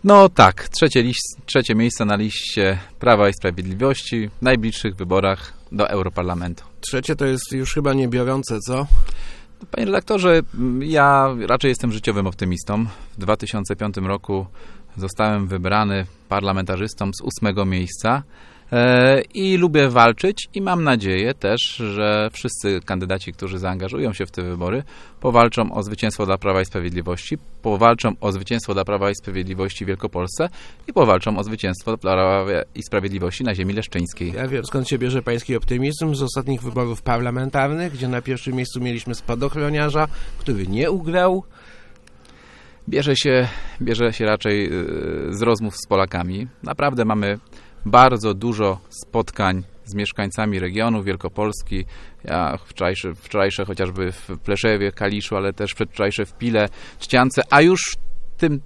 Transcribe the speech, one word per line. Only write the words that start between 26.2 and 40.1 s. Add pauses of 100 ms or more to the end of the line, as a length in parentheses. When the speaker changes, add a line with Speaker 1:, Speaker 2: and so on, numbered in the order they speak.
Speaker 1:
dla
Prawa
i
Sprawiedliwości, (240)
powalczą
o
zwycięstwo
dla
Prawa
i
Sprawiedliwości
w
Wielkopolsce (400)
i
powalczą
o
zwycięstwo
dla
Prawa (220)
i
Sprawiedliwości
na
ziemi
leszczyńskiej.
Speaker 2:
Ja
wiem,
skąd
się
bierze
pański
optymizm
z
ostatnich
wyborów
parlamentarnych,
gdzie
na
pierwszym
miejscu
mieliśmy
spadochroniarza, (300)